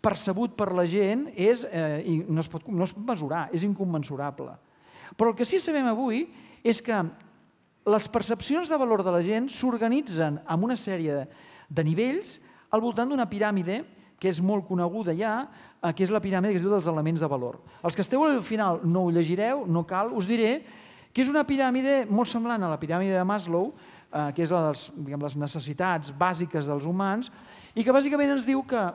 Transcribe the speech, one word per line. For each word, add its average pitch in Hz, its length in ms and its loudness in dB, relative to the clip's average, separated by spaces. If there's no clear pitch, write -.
percebut 196 560 0
per 202 160 0
la 180 160 4
gent 208 460 0
és, 226 340 2
eh, 156 380 -2
i 165 80 2
no 160 140 0
es 160 80 -6
pot, 160 220 -10
no 185 160 0
es 185 80 -10
pot 202 100 -12
mesurar, 160 480 -4
és 165 140 -2
incommensurable. 147 880 -4
Però 226 160 4
el 214 60 0
que 233 100 0
sí 370 140 2
sabem 294 320 0
avui 240 320 0
és 226 180 2
que 214 220 0
les 214 240 4
percepcions 277 600 -2
de 311 80 2
valor 226 260 2
de 180 100 2
la 175 80 4
gent 220 280 0
s'organitzen 226 920 0
en 165 220 0
una 247 140 0
sèrie 156 500 -4
de 156 140 0
nivells 240 560 0
al 220 100 4
voltant 233 280 -2
d'una 254 200 0
piràmide 202 540 -2
que 185 80 2
és 170 120 -2
molt 196 260 0
coneguda 175 500 -2
ja, 226 300 -2
eh, 165 120 0
que 190 120 2
és 175 80 -2
la 214 80 2
piràmide 196 320 0
que 175 80 2
es 180 40 0
diu 202 80 4
dels 170 160 2
elements 156 320 0
de 156 80 0
valor. 123 300 -4
Els 170 140 -2
que 202 40 0
esteu 269 240 2
al 269 200 4
final 202 380 0
no 180 220 2
ho 170 80 2
llegireu, 190 540 2
no 170 180 2
cal, 202 280 -2
us 196 160 -2
diré 233 340 2
que 262 80 2
és 262 80 4
una 294 160 2
piràmide 269 640 2
molt 220 200 2
semblant 233 340 -2
a 170 60 0
la 147 100 -2
piràmide 180 380 0
de 180 80 2
Maslow, 190 480 0
eh, 147 200 -2
que 165 120 0
és 160 80 0
la 165 160 2
dels, - 260 -6
diguem, 143 260 -8
les 143 160 -4
necessitats 147 760 -4
bàsiques 160 560 -2
dels 143 160 -2
humans, 196 460 -2
i 226 100 -2
que 254 120 4
bàsicament 277 400 4
ens 247 100 -2
diu 269 220 2
que 247 120 0